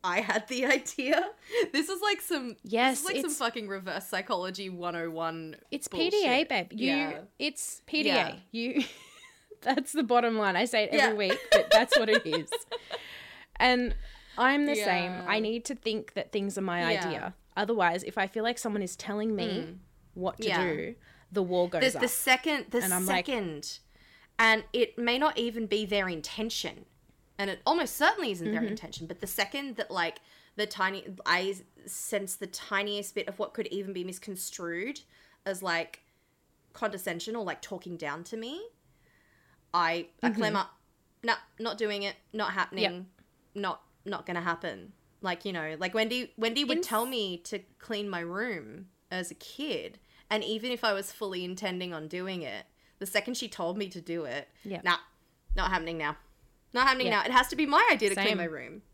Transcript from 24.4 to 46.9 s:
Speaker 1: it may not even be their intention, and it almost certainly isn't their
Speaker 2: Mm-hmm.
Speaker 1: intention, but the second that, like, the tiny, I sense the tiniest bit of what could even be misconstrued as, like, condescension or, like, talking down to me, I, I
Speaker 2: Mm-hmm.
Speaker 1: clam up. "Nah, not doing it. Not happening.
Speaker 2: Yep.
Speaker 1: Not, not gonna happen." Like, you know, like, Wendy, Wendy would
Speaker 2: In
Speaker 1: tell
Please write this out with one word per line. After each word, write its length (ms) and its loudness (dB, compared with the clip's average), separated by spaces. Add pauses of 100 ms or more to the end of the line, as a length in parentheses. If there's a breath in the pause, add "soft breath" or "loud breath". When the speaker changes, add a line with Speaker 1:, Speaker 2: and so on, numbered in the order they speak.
Speaker 1:
it 240 2
may 220 2
not 180 4
even 300 -2
be 180 2
their 240 2
intention, 760 -6 (520)
and 140 -2
it 120 -6
almost 320 2
certainly 360 4
isn't 200 -2
their 100 0
Speaker 2:
Mm-hmm. 80 0
Speaker 1:
intention, 360 -8
but 160 -10
the 60 -8
second 480 -2
that, 160 -4
like, 300 -2 (340 soft breath)
the 100 0
tiny, 400 -2 (180)
I 340 2 (280)
sense 500 -4
the 120 -8
tiniest 680 -4
bit 140 -2
of 100 -8
what 160 -4
could 140 -4
even 260 -4
be 100 -4
misconstrued 1000 -6 (440 soft breath)
as, 160 -4
like, 380 -2 (760)
condescension 600 -4
or, 80 -4
like, 180 -4
talking 340 -10
down 280 -6
to 140 -10
me, 280 -8 (1080 soft breath)
I, 340 2 (140)
I 80 2
Speaker 2:
Mm-hmm. 100 -2
Speaker 1:
clam 160 2
up. 220 0 (460)
"Nah, 140 2 (220)
not 180 -4
doing 260 -2
it. 120 -4 (180)
Not 200 -2
happening. 300 -2
Speaker 2:
Yep. 200 -2 (520)
Speaker 1:
Not, 260 -4 (240)
not 200 -6
gonna 160 -4
happen." 500 -4 (300)
Like, 240 -4
you 80 -4
know, 260 -4
like, 140 -4
Wendy, 440 0
Wendy 280 2
would 140 0
Speaker 2:
In 40 -2
Speaker 1:
tell 200 0